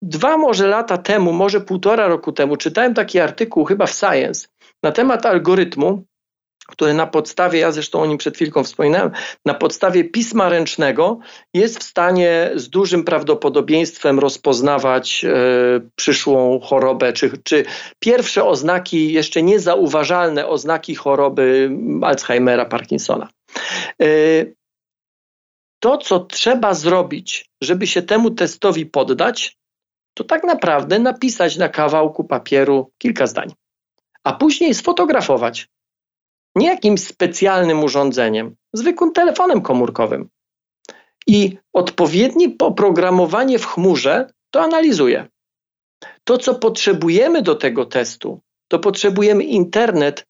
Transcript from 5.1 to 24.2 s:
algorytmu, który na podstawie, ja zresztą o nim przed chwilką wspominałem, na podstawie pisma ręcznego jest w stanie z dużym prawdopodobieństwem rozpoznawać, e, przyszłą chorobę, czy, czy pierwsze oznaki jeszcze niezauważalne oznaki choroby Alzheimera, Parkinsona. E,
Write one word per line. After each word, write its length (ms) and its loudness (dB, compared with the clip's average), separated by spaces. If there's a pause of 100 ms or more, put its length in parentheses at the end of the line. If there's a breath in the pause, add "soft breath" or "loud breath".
algorytmu, 800 0 (640)
który 260 0
na 120 0
podstawie, 520 -2
ja 140 2
zresztą 280 -4
o 60 0
nim 120 -2
przed 160 -6
chwilką 300 -2
wspominałem, 460 0 (360 loud breath)
na 80 0
podstawie 500 0
pisma 440 0
ręcznego 720 0 (360 loud breath)
jest 240 0
w 40 -14
stanie 720 0
z 140 -8
dużym 360 0
prawdopodobieństwem 1120 0
rozpoznawać, 1080 0
e, 60 0 (640)
przyszłą 640 0
chorobę, 520 0
czy, 320 -2
czy 200 2 (340 loud breath)
pierwsze 460 2
oznaki 680 0
jeszcze 300 0
niezauważalne 1040 2
oznaki 480 -4
choroby 760 2 (320)
Alzheimera, 640 0
Parkinsona. 640 -4 (760 loud breath)
E, 40 4 (1700)